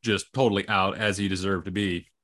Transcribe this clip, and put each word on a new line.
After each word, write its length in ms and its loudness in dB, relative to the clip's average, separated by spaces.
just 320 0
totally 340 2
out, 300 2
as 200 0
he 120 0
deserved 360 -2
to 60 -8
be, 360 -2